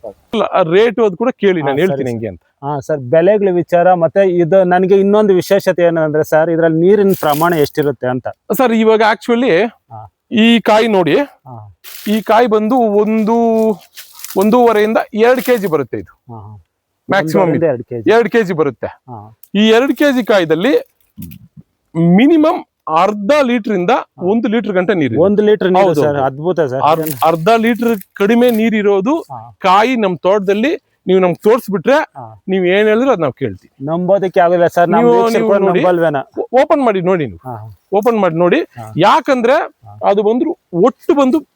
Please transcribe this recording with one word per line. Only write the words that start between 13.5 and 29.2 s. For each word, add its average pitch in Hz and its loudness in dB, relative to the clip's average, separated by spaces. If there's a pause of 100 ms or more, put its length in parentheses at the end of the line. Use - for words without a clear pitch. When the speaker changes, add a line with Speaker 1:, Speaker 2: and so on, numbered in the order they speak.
Speaker 1:
ಒಂದೂವರೆಯಿಂದ 220 2 (160)
ಎರಡು 240 2
ಕೆಜಿ 220 -2
ಬರುತ್ತೆ 143 -4
ಇದು. - -18
Speaker 2:
ಹಾ, 113 -16
ಹಾ. 104 -20 (460)
Speaker 1:
ಮ್ಯಾಕ್ಸಿಮಮ್ 185 0
Speaker 2:
ಒಂದೂವರೆಯಿಂದ 160 0
ಎರಡು 123 -2
ಕೆಜಿ. 120 -4
Speaker 1:
ಎರಡು 226 2
ಕೆಜಿ 202 -2
ಬರುತ್ತೆ. 147 -4
Speaker 2:
ಹಾ. 110 -18 (180)
Speaker 1:
ಈ 214 4
ಎರಡು 240 2
ಕೆಜಿ 262 0
ಕಾಯಿದಲ್ಲಿ 185 0 (1160)
ಮಿನಿಮಮ್ 277 2 (340)
ಅರ್ಧ 202 0 (100)
ಲೀಟರ್ 240 -2
ಇಂದ 180 -2
Speaker 2:
ಹಾ. - -4
Speaker 1:
ಒಂದು 226 0
ಲೀಟರ್ 208 -2
ಗಂಟೆ 185 0
ನೀರು 139 -2
ಇದೆ. 135 0
Speaker 2:
ಒಂದು 202 2
ಲೀಟರ್ 202 2
ನೀರು 190 4
Speaker 1:
ಹೌದು, 156 0
Speaker 2:
ಸರ್, 151 2
Speaker 1:
ಹೌದು. 143 -2
Speaker 2:
ಅದ್ಭುತ 151 -4
ಸರ್. 131 -2
Speaker 1:
ಅರ್-, 156 0 (100)
ಅರ್ಧ 165 0
ಲೀಟರ್ 226 -2 (160)
ಕಡಿಮೆ 233 2
ನೀರಿರೋದು 214 0
Speaker 2:
ಹಾ. 120 -14